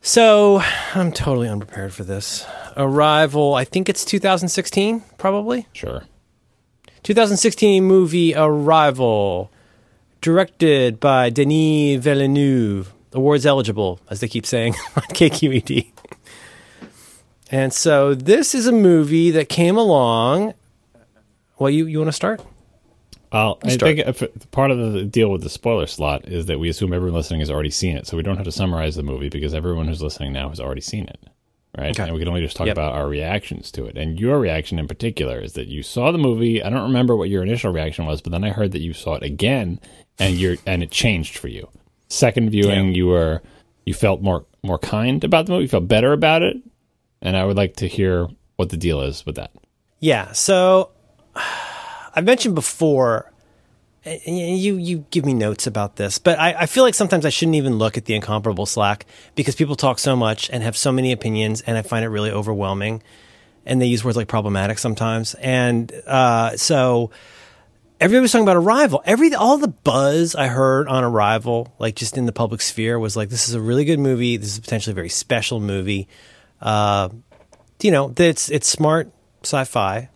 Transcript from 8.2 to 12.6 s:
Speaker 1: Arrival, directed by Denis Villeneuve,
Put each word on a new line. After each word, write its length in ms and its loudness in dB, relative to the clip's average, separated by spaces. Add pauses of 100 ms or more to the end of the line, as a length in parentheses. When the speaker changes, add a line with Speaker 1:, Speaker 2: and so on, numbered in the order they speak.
Speaker 1:
Arrival, 1160 2 (720)
directed 760 2
by 320 4
Denis 720 2
Villeneuve, 920 2 (200)